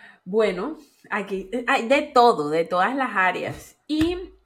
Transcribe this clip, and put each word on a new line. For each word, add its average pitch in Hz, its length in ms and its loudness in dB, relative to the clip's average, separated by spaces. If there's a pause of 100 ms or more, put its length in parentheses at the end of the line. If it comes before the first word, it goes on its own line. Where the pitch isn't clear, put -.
(240)
Bueno, 208 540 -2 (320)
aquí, 196 420 -6
eh, 240 160 -4
hay 233 180 0
de 285 160 2
todo, 233 460 4
de 165 160 0
todas 190 320 0
las 247 180 -4
áreas. - 640 -2 (100)
Y, 320 300 0 (300)